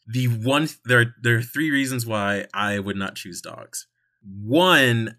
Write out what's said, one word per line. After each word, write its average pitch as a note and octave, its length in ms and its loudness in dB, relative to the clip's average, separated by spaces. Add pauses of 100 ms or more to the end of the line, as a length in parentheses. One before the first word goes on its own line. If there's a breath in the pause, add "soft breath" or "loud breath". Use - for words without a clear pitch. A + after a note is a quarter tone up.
the B2 220 -2
one, C3 420 0 (160)
there, A#2+ 340 2
there A#2 180 2
are A2 40 0
three D3 300 -4
reasons C3 340 -2
why G2+ 480 -2
I G2+ 240 -2
would G2 180 -6
not G2 200 -8
choose - 260 -14
dogs. - 460 -16 (360)
One, A#2 960 4